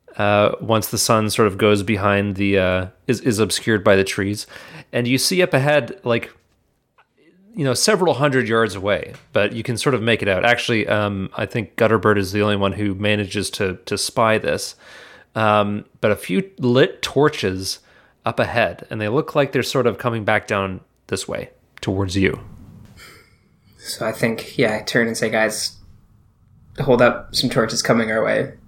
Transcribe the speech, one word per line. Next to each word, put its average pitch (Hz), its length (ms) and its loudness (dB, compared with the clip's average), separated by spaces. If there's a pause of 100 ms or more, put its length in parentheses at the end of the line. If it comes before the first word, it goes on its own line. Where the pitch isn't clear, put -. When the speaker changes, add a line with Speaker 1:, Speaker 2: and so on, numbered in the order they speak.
(160)
Speaker 1:
Uh, 104 360 4 (100)
once 110 280 0
the 113 100 -4
sun 110 320 2
sort 110 160 4
of 98 100 -4
goes 104 240 4
behind 101 540 0
the, 98 220 0
uh, 92 300 0 (200)
is, 120 140 0
is 110 180 0
obscured 104 440 0
by 104 120 6
the 98 80 6
trees, 101 420 -4 (480)
and 120 140 0
you 127 100 4
see 180 240 0
up 180 140 2
ahead, 143 480 2
like, 117 280 0 (1200)
you 156 80 -4
know, 127 100 2
several 180 400 2
hundred 131 340 2
yards 113 280 2
away, 95 380 -2 (200)
but 104 200 2
you 113 100 -8
can 120 120 -4
sort 127 200 0
of 107 80 -2
make 113 180 2
it 98 60 -4
out. 92 180 2
Actually, 117 420 2
um, 101 480 -2
I 110 120 -4
think 110 300 -8
Gutterbird 107 420 4
is 95 120 -4
the 104 120 0
only 104 140 2
one 98 160 0
who 101 200 -4
manages 101 580 -2
to, 92 260 -4 (100)
to 101 100 -4
spy 110 400 0
this. - 380 -4 (580)
Um, 104 520 0 (160)
but 110 100 2
a 101 60 0
few 190 400 -4
lit 127 440 2
torches 95 800 -2 (460)
up 113 120 -4
ahead, 101 520 -2
and 117 100 -8
they 107 80 -2
look 143 260 -2
like 147 200 0
they're 123 100 0
sort 123 240 0
of 107 100 0
coming 117 280 -4
back 107 200 0
down 95 360 -4 (260)
this - 180 -6
way - 260 -8 (280)
towards 95 380 -4
you. 95 200 0 (1400)
Speaker 2:
So - 280 -8
I 110 60 -2
think, - 460 -4
yeah, 110 180 0
I 107 60 -8
turn 117 260 0
and 113 80 -6
say, 110 140 -4
"Guys, 110 480 -2 (1040)
hold 123 200 4
up, - 320 2
some 123 160 0
torches 113 320 -2
coming 117 300 2
our 110 100 0
way." 107 300 -2 (160)